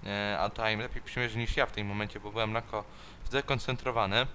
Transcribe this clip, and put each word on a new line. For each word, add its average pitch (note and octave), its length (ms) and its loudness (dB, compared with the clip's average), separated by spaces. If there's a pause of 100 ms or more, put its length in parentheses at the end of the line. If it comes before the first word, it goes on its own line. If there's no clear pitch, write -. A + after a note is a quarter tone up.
e, G2+ 340 0
Outtime A2 360 2
lepiej A#2 260 -4
przymierzy A#2 360 -2
niż A#2 180 0
ja C3 100 6
w - 60 -6
tym G#2 140 -2
momencie, G#2 340 -2
bo G#2 100 -8
byłem A2 220 0
lekko A2+ 320 -2 (400)
zdekoncentrowany. B2 1120 2